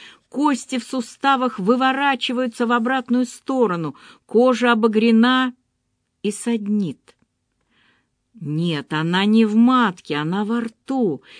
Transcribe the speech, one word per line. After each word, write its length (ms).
кости 500
в 60
суставах 760
выворачиваются 1080
в 60
обратную 520
сторону, 720
кожа 460
обогрена 840
и 80
саднит. 840
Нет, 520
она 320
не 200
в 120
матке, 600
она 280
во 160
рту, 600